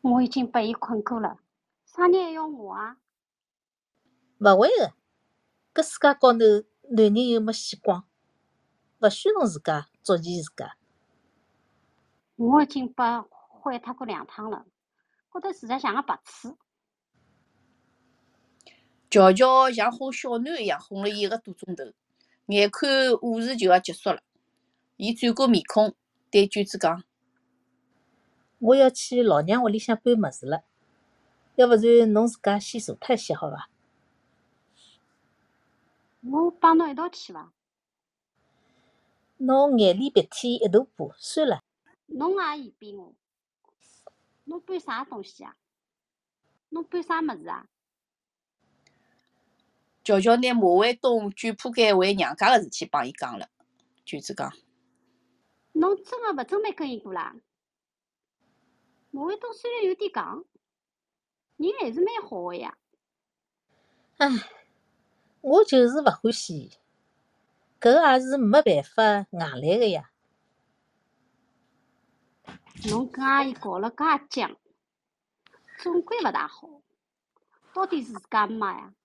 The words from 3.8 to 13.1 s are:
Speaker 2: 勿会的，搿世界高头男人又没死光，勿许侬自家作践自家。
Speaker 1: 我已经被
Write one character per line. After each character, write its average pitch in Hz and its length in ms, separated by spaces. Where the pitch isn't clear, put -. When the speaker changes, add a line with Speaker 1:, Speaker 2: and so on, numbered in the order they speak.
Speaker 2:
勿 202 220
会 277 80
的， 202 160
搿 214 80
世 - 160
界 285 160
高 254 180
头 233 60
男 214 240
人 240 160
又 233 120
没 220 120
死 - 240
光， 190 320
勿 214 100
许 - 220
侬 349 140
自 160 120
家 151 320
作 185 140
践 170 260
自 151 140
家。 - 200
Speaker 1:
我 254 260
已 285 40
经 262 240
被 247 140